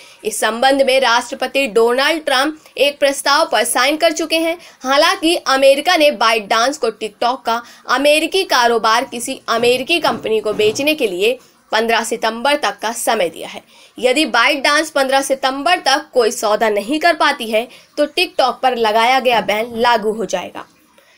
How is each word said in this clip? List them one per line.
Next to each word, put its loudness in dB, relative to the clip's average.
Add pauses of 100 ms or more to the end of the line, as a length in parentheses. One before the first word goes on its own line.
(240)
इस -6
संबंध 2
में 2
राष्ट्रपति -2
डोनाल्ड 2
ट्रंप 0 (200)
एक 0
प्रस्ताव 0
पर 2
साइन 0
कर 2
चुके -4
हैं। -2 (240)
हालांकि 2
अमेरिका 2
ने 4
ByteDance 0
को -2
TikTok -4
का -2 (260)
अमेरिकी 2
कारोबार 2
किसी -10
अमेरिकी 0
कंपनी -2
को -4
बेचने 0
के -4
लिए -2 (340)
पन्द्रह 0
सितंबर -2
तक -4
का -6
समय -2
दिया -12
है। -16 (360)
यदि 2
ByteDance 2
पन्द्रह 0
सितंबर -2
तक -2
कोई 2
सौदा 0
नहीं -2
कर 2
पाती -2
है, -2 (280)
तो 2
TikTok -2
पर 0
लगाया 2
गया 2
बैन -4
लागू 2
हो -6
जाएगा। -8 (520)